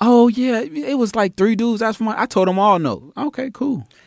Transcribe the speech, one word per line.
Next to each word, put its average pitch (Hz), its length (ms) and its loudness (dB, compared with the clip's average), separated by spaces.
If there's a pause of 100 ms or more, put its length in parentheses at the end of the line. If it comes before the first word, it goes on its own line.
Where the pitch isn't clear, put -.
"Oh, 240 280 6
yeah, 240 320 -2
it 277 380 -6
was, 233 180 -2
like, 202 200 0
three 214 200 2
dudes. 226 240 -2
That's 220 180 -4
one. 220 200 -4
I 254 80 -2
told 190 220 0
'em 190 100 0
all 196 200 4
no." 135 380 -4
Okay, 269 360 -6
cool. 247 320 -6 (220)